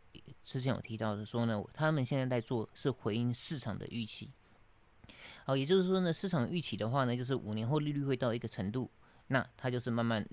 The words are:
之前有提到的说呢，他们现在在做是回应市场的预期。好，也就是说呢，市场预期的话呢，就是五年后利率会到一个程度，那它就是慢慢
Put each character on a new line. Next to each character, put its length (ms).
之 180
前 140
有 60
提 140
到 200
的 100
说 220
呢， 120
他 180
们 140
现 140
在 80
在 120
做 360
是 160
回 240
应 180
市 240
场 180
的 120
预 180
期。 240
好， 120
也 80
就 160
是 60
说 120
呢， 140
市 160
场 180
预 140
期 160
的 140
话 140
呢， 120
就 60
是 100
五 220
年 120
后 120
利 140
率 120
会 100
到 160
一 60
个 100
程 240
度， 200
那 140
它 140
就 80
是 100
慢 160
慢 280